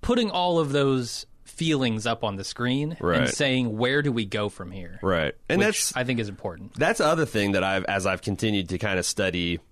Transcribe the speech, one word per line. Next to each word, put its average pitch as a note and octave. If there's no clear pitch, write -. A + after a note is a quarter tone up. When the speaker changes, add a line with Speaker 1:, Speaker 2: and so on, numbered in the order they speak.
Speaker 1:
putting A#3
all F3+
of D3
those C3+
feelings C3
up A#2
on G2+
the G2
screen C#3
Speaker 2:
Right. E2+
Speaker 1:
and C2
saying, B2+
"Where C3
do C#3+
we A2+
go G#2
from F#2+
here?" F#2
Speaker 2:
Right. E2
And E3+
Speaker 1:
Which G3+
Speaker 2:
that's -
Speaker 1:
I B2+
think B2
is G#2
important. F#2
Speaker 2:
That's E3+
the D#3+
other D#3+
thing G2+
that F#2+
I've, F#2+
as G2
I've F#2
continued G2+
to F2+
kinda F#2+
study F2